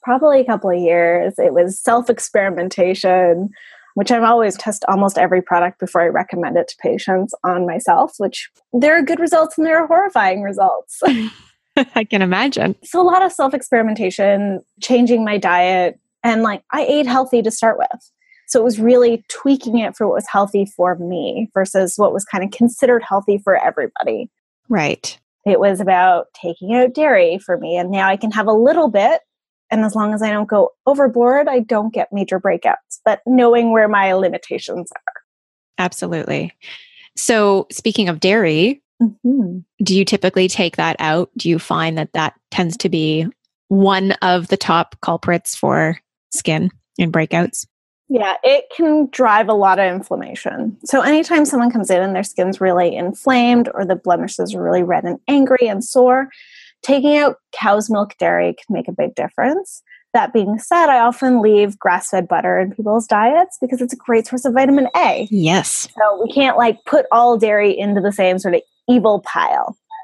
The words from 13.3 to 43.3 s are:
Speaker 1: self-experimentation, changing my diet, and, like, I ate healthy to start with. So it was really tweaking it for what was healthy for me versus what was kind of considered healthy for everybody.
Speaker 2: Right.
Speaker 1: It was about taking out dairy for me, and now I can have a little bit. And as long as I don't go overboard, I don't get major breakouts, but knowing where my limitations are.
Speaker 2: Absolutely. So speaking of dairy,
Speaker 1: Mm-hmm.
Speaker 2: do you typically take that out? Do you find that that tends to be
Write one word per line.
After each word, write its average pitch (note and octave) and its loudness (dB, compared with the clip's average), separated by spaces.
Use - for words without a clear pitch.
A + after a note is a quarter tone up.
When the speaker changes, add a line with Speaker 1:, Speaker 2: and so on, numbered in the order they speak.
Speaker 1:
self-experimentation, G#3+ 0
changing A#3+ 2
my G#3 -2
diet, F3+ 0
and, A3+ 0
like, G#3 -2
I D4+ -2
ate D4 2
healthy B3+ 0
to A3 0
start A3+ 0
with. - -6
So B3+ 0
it A3 2
was A#3 0
really A#3 4
tweaking C4 -2
it A3 -4
for G#3+ -2
what F3+ 0
was - -4
healthy G3+ 0
for F3+ -2
me F3 -8
versus F#3+ -2
what G#3 2
was G3 -4
kind F#3 -6
of G3 -6
considered A#3+ 0
healthy G3+ 0
for G3 0
everybody. A#2 -6
Speaker 2:
Right. - -4
Speaker 1:
It G3+ 2
was G3 2
about F3+ 2
taking F3+ -8
out B3+ 2
dairy G3+ 2
for F#3 -4
me, E3+ -6
and F3 -4
now F#3+ 0
I G3 0
can G#3+ -4
have G#3+ -2
a A3 2
little D4 2
bit. A3 2
And A3 0
as G#3+ -4
long G#3+ -2
as G#3 -6
I A3 -2
don't G#3 -4
go G#3 2
overboard, C4+ 2
I C4+ 0
don't A3 -2
get - -6
major G3 -4
breakouts, - -4
but G#3 0
knowing A#3+ 4
where A3 4
my G3 2
limitations - -4
are. - -12
Speaker 2:
Absolutely. E3+ -6
So G#3 0
speaking - -2
of E3 -4
dairy, F#3+ 2
Speaker 1:
Mm-hmm. A3 -2
Speaker 2:
do F#3 0
you G3 4
typically F#3+ 0
take F3+ -4
that E3 -2
out? D#3+ -2
Do - -6
you E3 2
find D#3+ -4
that D#3 -6
that D#3+ -4
tends E3+ -4
to - -4
be D#3 -2